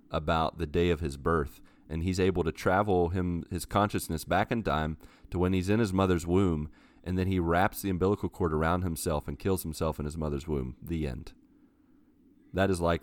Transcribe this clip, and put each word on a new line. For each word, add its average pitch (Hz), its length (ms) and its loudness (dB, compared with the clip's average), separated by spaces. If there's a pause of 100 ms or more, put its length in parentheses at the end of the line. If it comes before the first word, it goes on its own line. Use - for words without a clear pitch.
(100)
about 80 480 -2
the 82 80 -4
day 85 240 2
of 80 100 0
his 71 180 -4
birth, 76 420 0 (300)
and 82 140 -4
he's 92 160 0
able 90 240 2
to 80 80 0
travel 92 560 2
him, 90 420 -2
his 87 140 -6
consciousness 101 600 0
back 95 280 0
in 117 100 -2
time 78 340 -2 (340)
to 92 80 -4
when 90 140 2
he's 92 160 2
in 107 120 4
his 104 120 0
mother's 92 340 2
womb, 85 420 2 (360)
and 90 140 -2
then 92 80 0
he 95 120 0
wraps 85 420 2
the 98 80 -4
umbilical 95 400 0
cord 85 240 -2
around 80 300 0
himself 82 460 -4
and 76 100 -8
kills 95 240 0
himself 80 360 -4
in 76 60 -6
his 73 120 -6
mother's 73 320 -4
womb. 65 340 -4
The 80 240 -4
end. - 260 -10 (1200)
That 95 180 2
is 87 100 0
like 85 220 2